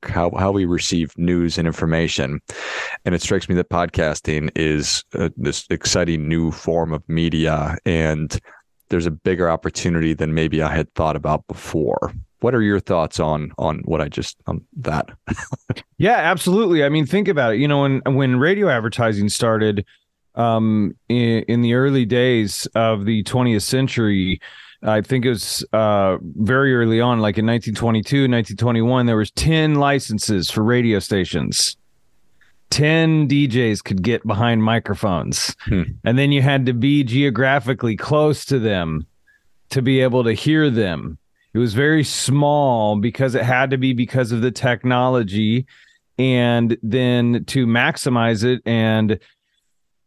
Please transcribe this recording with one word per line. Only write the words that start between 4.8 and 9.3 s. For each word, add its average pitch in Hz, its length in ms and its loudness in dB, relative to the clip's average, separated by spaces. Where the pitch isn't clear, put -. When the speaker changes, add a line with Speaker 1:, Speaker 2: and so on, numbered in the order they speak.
Speaker 1:
uh, 82 240 -2
this - 320 -6
exciting 82 580 -2
new 82 220 0
form 82 420 -2
of 78 160 -6
media, 80 800 -2
and 78 540 -2
there's 85 160 0
a 85 60 -2
bigger 87 400 -2